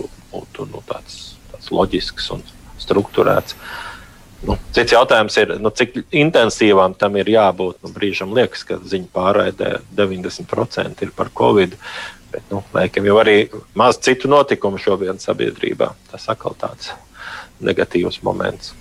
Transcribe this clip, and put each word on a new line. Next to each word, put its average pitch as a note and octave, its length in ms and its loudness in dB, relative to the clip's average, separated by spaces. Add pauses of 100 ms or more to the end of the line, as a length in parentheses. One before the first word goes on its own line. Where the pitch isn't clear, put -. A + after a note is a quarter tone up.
(340)
būtu, - 400 -14
nu, G#2+ 160 -12
tāds, - 480 -14 (160)
tāds - 180 -14
loģisks - 640 -2
un F#2 80 -12 (360)
strukturēts. - 760 0 (880)
Nu, G2+ 120 -2 (200)
cits A#2+ 200 4
jautājums A2 420 4
ir, G#2 240 2
nu, G#2+ 100 0
cik - 280 -2 (160)
intensīvām A2 800 4
tam G2+ 220 0
ir G2 120 0
jābūt. F#2+ 520 2
Nu, - 100 -12
brīžam F#2+ 400 -4
liekas, A#2+ 320 0
ka F2 160 -6
ziņu F#2 320 -6
pārraidē F#2+ 640 0 (200)
deviņdesmit F#2 540 -4
procenti - 560 -6
ir - 100 -10
par - 160 -6
covid, G#2 440 2 (560)
bet, - 200 -12
nu, G2 120 -6 (120)
laikam F#2 320 0
jau G2+ 140 6
arī G#2+ 220 6 (340)
maz A#2 260 4
citu C3 280 2
notikumu A#2+ 500 2
šobrīd F#2+ 400 -2
sabiedrībā. - 720 -4 (180)
Tas - 200 -16
atkal - 280 -8
tāds - 320 -10 (680)
negatīvs - 640 -2
moments. F#2+ 580 -4